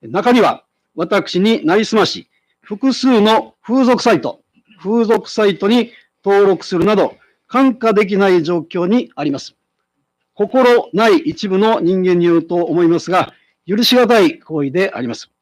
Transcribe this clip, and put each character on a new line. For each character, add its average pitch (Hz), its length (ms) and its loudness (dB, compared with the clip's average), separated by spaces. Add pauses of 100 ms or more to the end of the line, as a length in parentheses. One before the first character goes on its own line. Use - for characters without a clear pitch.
中 190 300 -4
に 247 100 4
は、 135 220 0 (320)
私 180 460 -2
に 214 260 0
な 165 80 2
り 220 100 2
す 220 120 -4
ま 190 100 2
し、 - 220 -12 (320)
複 254 320 -4
数 247 280 2
の 220 400 0
風 262 220 -2
俗 240 180 2
サ - 120 2
イ 156 80 2
ト、 - 240 -10 (340)
風 220 280 -2
俗 214 220 -2
サ 214 180 -2
イ 202 120 0
ト 196 80 -4
に 233 240 0 (340)
登 196 220 4
録 185 180 0
す 180 140 -6
る 170 60 0
な 208 100 2
ど、 185 220 -2 (320)
看 262 260 0
過 226 180 -2
で 208 140 2
き 196 100 -4
な 196 120 2
い 180 160 2
状 175 140 -4
況 175 280 -6
に 226 300 -2
あ 147 80 -8
り 143 80 -2
ま 131 80 -8
す。 - 160 -20 (800)
心 240 580 2
な 220 160 2
い 185 100 4
一 165 300 -6
部 190 100 0
の 220 220 2
人 180 180 0
間 185 220 2
に 170 60 2
よ 170 100 2
る 165 80 0
と 175 180 -4
思 165 220 0
い - 20 2
ま 170 140 0
す - 100 -12
が、 175 240 -2 (320)
許 208 160 -2
し 240 140 2
難 233 240 4
い 170 180 2
行 156 240 -8
為 139 80 -4
で 180 240 -2
あ 110 60 -8
り 123 80 -6
ま - 80 -8
す。 - 240 -20